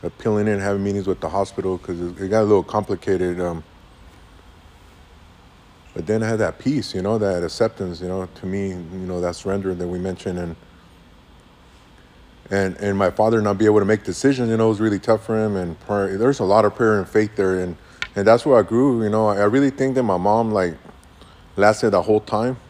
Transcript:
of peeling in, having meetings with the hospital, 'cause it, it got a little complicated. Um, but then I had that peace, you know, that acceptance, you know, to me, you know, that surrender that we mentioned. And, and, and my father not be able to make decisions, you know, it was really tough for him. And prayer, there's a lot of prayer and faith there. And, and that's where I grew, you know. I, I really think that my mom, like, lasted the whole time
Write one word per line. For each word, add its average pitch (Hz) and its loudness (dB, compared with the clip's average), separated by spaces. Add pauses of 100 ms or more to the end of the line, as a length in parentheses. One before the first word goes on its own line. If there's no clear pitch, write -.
of - -10
peeling 104 0
in, 101 0
having 101 -2
meetings 101 -2
with 95 -2
the - -6
hospital, 92 -4
'cause 87 -10
it, 87 -8
it 95 -6
got 110 2
a - 4
little 104 4
complicated. 90 -2
Um, 85 -4 (2250)
but 80 -8
then 110 0
I 110 -2
had 113 -2
that 98 -2
peace, 135 -4
you 95 -4
know, 107 0
that 98 0
acceptance, 90 -4
you 90 -8
know, 92 -6
to - -12
me, 98 -4
you 90 -10
know, 90 -6
that 87 -2
surrender 95 -4
that 87 -6
we 90 -6
mentioned. 90 -6
And, 85 -8 (1900)
and, 98 0
and 101 -2
my 95 4
father 110 2
not 104 0
be 104 2
able 107 6
to 101 2
make 107 2
decisions, 123 0
you 113 0
know, 110 4
it 110 4
was 104 -2
really 107 2
tough 110 0
for 110 0
him. 104 0
And 87 -6
prayer, 98 -2
there's 127 2
a 110 0
lot 104 4
of 104 2
prayer 110 2
and 92 -4
faith 107 0
there. 92 0
And, 90 -6 (380)
and 101 0
that's 113 6
where 135 6
I 107 4
grew, 117 2
you 107 0
know. 107 2
I, 101 0
I 101 2
really 135 2
think 131 -2
that 131 2
my 98 0
mom, 107 2
like, 92 0 (840)
lasted 107 2
the 92 2
whole 107 2
time 120 -4 (100)